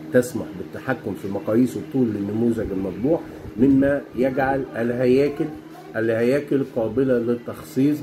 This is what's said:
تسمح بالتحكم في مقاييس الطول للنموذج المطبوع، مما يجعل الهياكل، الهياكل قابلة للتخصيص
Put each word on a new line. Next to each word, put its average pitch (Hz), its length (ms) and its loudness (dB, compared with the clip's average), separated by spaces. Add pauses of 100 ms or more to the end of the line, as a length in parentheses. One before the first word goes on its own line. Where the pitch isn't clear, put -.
(140)
تسمح 123 320 0 (120)
بالتحكم 101 640 -6
في 104 60 -8
مقاييس 110 500 0
الطول 131 300 0
للنموذج 107 640 -2
المطبوع، 98 480 -2 (380)
مما 139 440 6 (140)
يجعل 131 480 0 (120)
الهياكل، 127 720 2 (500)
الهياكل 123 680 2 (120)
قابلة 123 380 2
للتخصيص 120 880 0